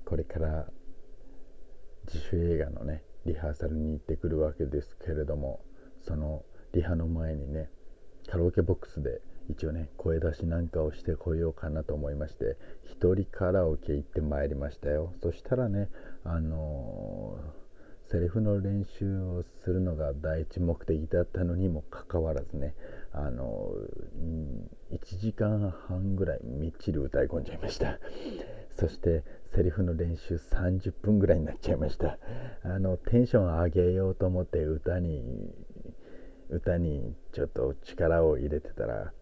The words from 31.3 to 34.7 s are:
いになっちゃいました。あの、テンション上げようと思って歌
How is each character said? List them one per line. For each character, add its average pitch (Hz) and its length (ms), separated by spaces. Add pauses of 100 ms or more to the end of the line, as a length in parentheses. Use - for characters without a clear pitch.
い 80 40
に 78 60
な 76 60
っ - 80
ち - 120
ゃ - 20
い 73 40
ま 71 120
し - 80
た。 - 200 (460)
あ 92 160
の、 92 160
テ 113 240
ン 123 80
シ - 80
ョ 110 60
ン - 20 (180)
上 87 80
げ 87 220
よ 95 200
う 90 40
と 98 100
思 92 180
っ - 20
て 82 180
歌 78 360